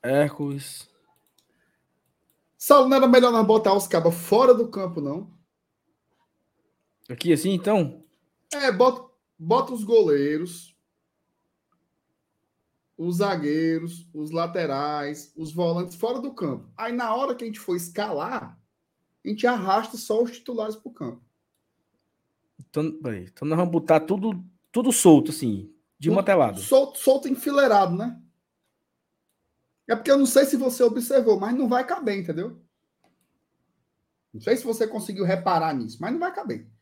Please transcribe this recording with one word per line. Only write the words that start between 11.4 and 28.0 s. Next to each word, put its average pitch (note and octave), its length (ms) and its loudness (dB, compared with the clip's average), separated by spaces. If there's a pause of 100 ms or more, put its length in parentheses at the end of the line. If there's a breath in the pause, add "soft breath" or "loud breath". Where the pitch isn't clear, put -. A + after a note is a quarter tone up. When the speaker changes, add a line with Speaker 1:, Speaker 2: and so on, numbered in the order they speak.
Speaker 2:
os E3+ 200 -4
zagueiros, E3 960 -2
os D3+ 180 -10
laterais, D3+ 1040 -6
os D#3+ 180 -12
volantes F3 420 -4
fora A#3+ 240 -6
do C4 140 -10
campo. C#3+ 440 -8
Aí, A#3 140 -8
na A#3+ 240 -4
hora B3+ 200 -4
que A#3+ 80 -12
a A3+ 40 -10
gente G#3+ 120 -12
for F3+ 160 -4
escalar, F3+ 840 -8 (640)
a - 40 -8
gente G#3+ 180 -4
arrasta A3 520 0
só A3 260 -2
os A#3 80 -4
titulares A3 440 -10
pro - 160 -20
campo. - 320 -14 (1400)
Speaker 1:
Então, D#3 320 -6 (100)
peraí. G#2+ 240 -8
Então C#3+ 220 -12
nós D#3+ 100 -2
vamos F3 140 0
botar D#3+ 280 2
tudo, F#3+ 440 -4 (280)
tudo A#3+ 200 0
solto, D3+ 400 8
assim, G#2 400 -6 (280)
de D#3 100 -2
Speaker 2:
Tudo F3 60 2
Speaker 1:
mantelado. E3 440 2
Speaker 2:
solto, C4+ 400 2
solto, C4+ 280 2
enfileirado, B3 680 2
né? A#3 240 -8 (1700)